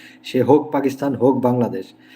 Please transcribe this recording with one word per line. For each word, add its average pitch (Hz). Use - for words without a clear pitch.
সে 127
হোক 147
পাকিস্তান, 139
হোক 123
বাংলাদেশ। 117